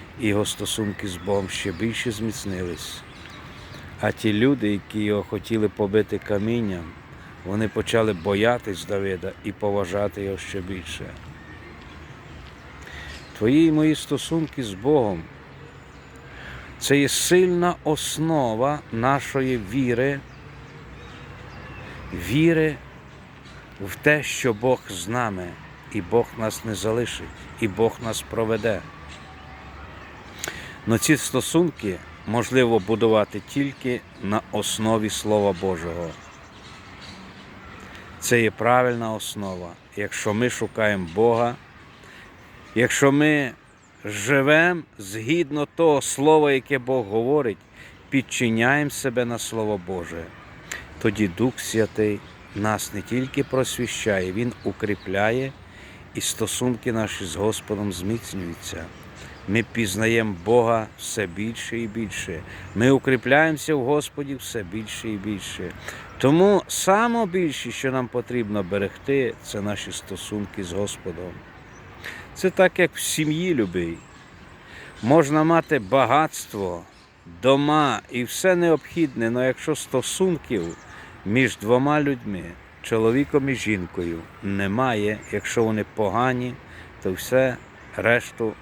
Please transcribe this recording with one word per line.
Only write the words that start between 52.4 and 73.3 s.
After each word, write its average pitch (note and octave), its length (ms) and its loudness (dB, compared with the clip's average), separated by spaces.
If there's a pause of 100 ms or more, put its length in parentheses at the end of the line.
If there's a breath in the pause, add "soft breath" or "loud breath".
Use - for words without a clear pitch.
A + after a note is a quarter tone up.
нас G#2 380 -2
не G2+ 80 -6
тільки C3 420 -2
просвіщає, A2 880 -2
Він A#2 220 -2 (100)
укріпляє, G#2 880 -2 (640 loud breath)
і G#2+ 80 -6
стосунки A#2+ 720 -2
наші G#2+ 340 -2
з E2 100 -8
Господом G#2 580 -2
зміцнюються. F2 920 -6 (640 loud breath)
Ми G#2+ 240 4
пізнаємо A2 640 2 (100)
Бога A2+ 420 4 (120)
все - 280 -4
більше A2 520 -6
і A2+ 80 -4
більше. G2+ 540 -6 (340 loud breath)
Ми A#2+ 160 6
укріпляємося C#3+ 840 4
в B2+ 100 0
Господі C#3+ 500 -2
все A#2 280 -6
більше G#2+ 460 -8
і G#2+ 80 -4
більше. F#2+ 540 -6 (460 loud breath)
Тому F3 500 6
саме A3+ 580 2
більше, E3 460 -2
що C3 200 -2
нам B2+ 160 0
потрібно A2 560 -2
берегти, G2+ 720 0 (100)
це G#2 180 -6
наші G2+ 300 -4
стосунки G2+ 720 -8
з E2+ 100 -8
Господом. F2+ 580 -6 (1040 loud breath)
Це F#3+ 140 2
так, F#3 300 4
як E3+ 160 4
в - 40 -8
сім'ї D#3+ 560 0